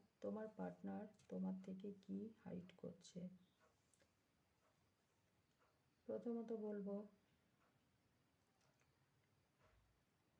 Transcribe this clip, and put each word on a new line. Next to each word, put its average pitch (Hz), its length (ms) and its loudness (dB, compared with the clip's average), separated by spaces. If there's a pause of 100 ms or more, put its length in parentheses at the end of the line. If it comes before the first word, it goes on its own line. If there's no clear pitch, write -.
(200)
তোমার 214 360 0
পার্টনার 190 480 0 (240)
তোমার 185 340 4
থেকে 190 260 -2 (140)
কি 196 160 0 (240)
হাইড 180 340 -2
করছে? - 440 -6 (3000)
প্রথমত 226 440 2
বলবো, 208 420 2 (3500)